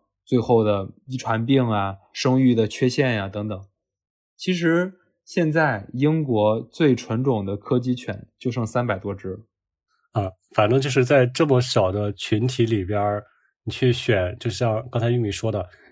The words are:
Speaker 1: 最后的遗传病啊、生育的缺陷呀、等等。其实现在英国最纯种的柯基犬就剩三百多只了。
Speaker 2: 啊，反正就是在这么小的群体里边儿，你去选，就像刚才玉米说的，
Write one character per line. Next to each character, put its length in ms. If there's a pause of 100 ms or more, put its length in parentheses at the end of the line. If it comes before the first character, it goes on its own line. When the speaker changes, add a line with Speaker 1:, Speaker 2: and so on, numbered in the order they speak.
(260)
Speaker 1:
最 120
后 240
的 300 (140)
遗 100
传 300
病 200
啊、 300 (160)
生 280
育 140
的 140
缺 200
陷 260
呀、 140
等 200
等。 100 (800)
其 160
实 420 (300)
现 260
在 420
英 300
国 380 (120)
最 220
纯 280
种 220
的 120
柯 220
基 160
犬 320 (120)
就 120
剩 160
三 200
百 120
多 160
只 140
了。 100 (760)
Speaker 2:
啊， 200 (220)
反 140
正 120
就 100
是 140
在 220
这 200
么 140
小 320
的 200
群 340
体 200
里 180
边 160
儿， 240 (400)
你 80
去 200
选， 460
就 120
像 400
刚 100
才 100
玉 60
米 140
说 220
的， 140 (260)